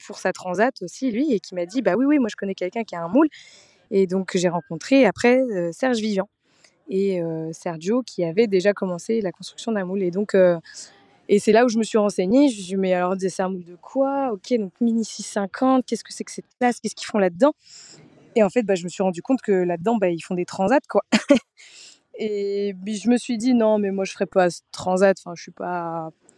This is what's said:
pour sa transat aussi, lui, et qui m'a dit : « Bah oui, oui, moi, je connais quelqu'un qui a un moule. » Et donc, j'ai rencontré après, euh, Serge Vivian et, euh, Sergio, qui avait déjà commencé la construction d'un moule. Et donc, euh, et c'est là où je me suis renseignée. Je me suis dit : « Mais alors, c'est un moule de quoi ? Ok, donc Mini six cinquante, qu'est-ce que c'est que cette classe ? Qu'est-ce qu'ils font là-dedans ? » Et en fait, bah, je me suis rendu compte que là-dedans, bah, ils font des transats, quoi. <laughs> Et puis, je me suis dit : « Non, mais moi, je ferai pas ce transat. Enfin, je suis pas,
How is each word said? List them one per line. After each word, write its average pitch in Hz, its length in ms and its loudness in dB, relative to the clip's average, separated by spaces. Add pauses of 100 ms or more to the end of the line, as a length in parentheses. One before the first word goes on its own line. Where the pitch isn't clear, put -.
pour 202 120 -16
sa 185 140 -2
transat 185 500 -2
aussi, 254 280 -6
lui, 262 220 0
et 202 80 0
qui - 160 -14
m'a 175 100 -4
dit : « 226 160 -4
Bah 185 140 2
oui, 254 80 2
oui, 294 160 4
moi, 226 100 0
je - 60 -10
connais 196 180 -6
quelqu'un 196 300 -6
qui - 100 -14
a 170 80 -8
un 170 60 -6
moule. » 285 200 4 (640)
Et 196 160 2
donc, 185 300 -4
j'ai 180 120 2
rencontré 175 580 2
après, 240 340 2
euh, 185 320 -2
Serge 254 260 -2
Vivian 208 300 -2 (600)
et, 190 320 -2
euh, 160 320 -6
Sergio, 180 500 -4
qui - 200 -6
avait 175 240 2
déjà 196 260 2
commencé 196 480 -4
la 185 120 -4
construction - 400 -10
d'un 202 120 -2
moule. 190 200 -4
Et 175 80 -2
donc, 202 240 -2
euh, 180 240 6 (680)
et 202 120 4
c'est - 100 0
là 220 140 8
où 254 40 2
je 220 100 0
me 226 40 0
suis 220 160 0
renseignée. 208 500 4
Je 240 60 0
me 202 60 -12
suis - 20 -12
dit : « 180 140 -6
Mais 190 180 2
alors, 180 240 0
c'est 185 240 -4
un 185 60 0
moule 185 160 -6
de 175 100 -20
quoi ? 269 580 -2
Ok, 208 240 -4
donc 202 240 -2
Mini 226 240 2
six - 200 -12
cinquante, 254 600 0
qu'est-ce - 200 -6
que - 80 -18
c'est - 100 -12
que - 80 -12
cette - 160 -14 (140)
classe ? 247 180 0
Qu'est-ce - 160 -8
qu'ils - 140 -14
font 220 100 -2
là-dedans ? » 190 360 2 (840)
Et 226 60 6
en 190 80 4
fait, 240 140 0
bah, 196 100 2
je 175 80 -4
me 180 60 -6
suis 190 160 -4
rendu 175 180 -2
compte 269 200 0
que 214 100 0
là-dedans, 180 440 0
bah, 196 120 2
ils 170 120 -2
font - 140 -8
des 180 100 -2
transats, 214 360 0 (100)
quoi. 208 120 0 (100)
<laughs> - 1080 -2
Et 202 560 -4 (100)
puis, 214 120 -6
je 196 120 -4
me 247 80 4
suis 233 220 -4
dit : « 247 160 2
Non, 220 240 4
mais 202 140 -2
moi, 190 120 -2
je 185 60 -8
ferai - 160 -4
pas 180 240 2
ce - 120 -14 (100)
transat. 190 480 2
Enfin, 175 160 -12
je - 60 -18
suis 180 100 -18
pas, 170 580 -8 (280)